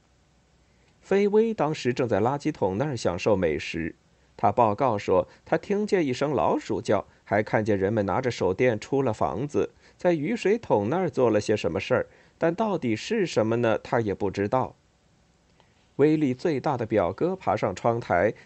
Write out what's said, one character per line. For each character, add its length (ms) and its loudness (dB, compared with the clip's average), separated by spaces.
菲 260 2
威 280 4
当 180 0
时 180 -2
正 160 -2
在 120 2
垃 180 2
圾 140 -4
桶 260 -2
那 80 -2
儿 100 -4
享 220 -2
受 180 2
美 220 2
食。 380 -8
他 160 2
报 240 2
告 220 0
说， 300 2
他 120 0
听 300 -4
见 180 2
一 80 -2
声 200 -2
老 240 2
鼠 240 -4
叫， 240 0
还 180 0
看 220 0
见 140 2
人 140 0
们 140 0
拿 140 0
着 100 -2
手 240 -2
电 260 2
出 220 -2
了 120 -2
房 340 -4
子， 240 -2
在 160 2
雨 220 -2
水 220 0
桶 320 0
那 80 -2
儿 120 -2
做 200 2
了 100 4
些 160 0
什 160 -2
么 80 -4
事 160 -2
儿， 120 0
但 160 0
到 240 -2
底 180 -2
是 300 -2
什 200 0
么 120 0
呢， 220 2
他 220 -2
也 120 -2
不 160 -2
知 180 -2
道。 280 -2
威 200 6
利 160 0
最 260 -2
大 160 -2
的 100 -4
表 280 2
哥 220 -2
爬 200 0
上 200 -2
窗 240 0
台， 340 2